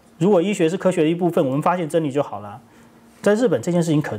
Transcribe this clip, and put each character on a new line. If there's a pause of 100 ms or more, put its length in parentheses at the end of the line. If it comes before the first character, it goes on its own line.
(180)
如
果
医
学
是
科
学
的
一
部
分，
我
们
发
现
真
理
就
好
啦。 (600)
在
日
本
这
件
事
情
可